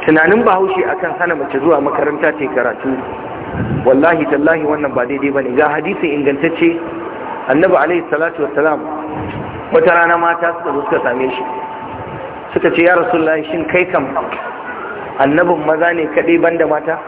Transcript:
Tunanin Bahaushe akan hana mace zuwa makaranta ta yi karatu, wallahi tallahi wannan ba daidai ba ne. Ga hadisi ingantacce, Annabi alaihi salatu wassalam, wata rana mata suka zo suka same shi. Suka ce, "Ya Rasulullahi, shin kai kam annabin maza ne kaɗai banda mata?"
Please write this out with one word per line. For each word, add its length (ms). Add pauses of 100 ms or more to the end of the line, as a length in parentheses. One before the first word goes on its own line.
Tunanin 360
Bahaushe 400
akan 360
hana 180
mace 240
zuwa 200
makaranta 520
ta 100
yi 60
karatu, 420 (960)
wallahi 400
tallahi 400
wannan 280
ba 120
daidai 240
ba 120
ne. 120
Ga 140 (100)
hadisi 320
ingantacce, 640 (760)
Annabi 280
alaihi 340
salatu 320
wassalam, 380 (920)
wata 240
rana 240
mata 400
suka 160
zo 160
suka 160
same 240
shi. 140 (1120)
Suka 200
ce, 80
"Ya 140
Rasulullahi, 500
shin 240
kai 160
kam 160 (1200)
annabin 420
maza 300
ne 160
kaɗai 320
banda 240
mata?" 420